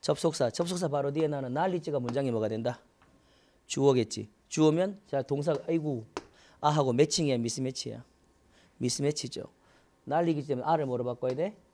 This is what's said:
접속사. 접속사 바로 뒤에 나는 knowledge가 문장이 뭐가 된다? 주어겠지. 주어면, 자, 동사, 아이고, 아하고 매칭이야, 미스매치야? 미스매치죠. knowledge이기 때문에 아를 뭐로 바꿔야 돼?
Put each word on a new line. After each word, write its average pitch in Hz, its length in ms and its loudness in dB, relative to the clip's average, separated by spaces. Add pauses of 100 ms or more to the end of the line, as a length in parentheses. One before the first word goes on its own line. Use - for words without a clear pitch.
접속사. 147 480 0
접속사 170 400 -2
바로 139 240 0
뒤에 156 140 0
나는 135 260 -4
knowledge가 160 460 -2
문장이 123 320 0
뭐가 110 180 0
된다? 113 320 -4 (840)
주어겠지. 123 640 2 (200)
주어면, 165 580 4
자, 139 140 0
동사, 147 340 0 (120)
아이고, 151 380 -2 (540)
아하고 147 340 4
매칭이야, 143 440 4
미스매치야? 117 680 -4 (720)
미스매치죠. 139 680 -2 (640)
knowledge이기 151 420 0
때문에 131 200 -2
아를 156 180 2
뭐로 123 200 -2
바꿔야 127 280 -2
돼? 180 220 -2 (180)